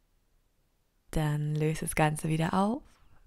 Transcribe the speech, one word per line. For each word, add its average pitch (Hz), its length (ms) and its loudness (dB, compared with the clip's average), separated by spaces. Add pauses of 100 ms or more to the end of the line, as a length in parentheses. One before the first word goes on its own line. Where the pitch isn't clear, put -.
(1120)
Dann 151 440 0
löse 156 300 -2
das - 80 -6
Ganze 156 340 2
wieder 160 240 0
auf, 208 300 0 (440)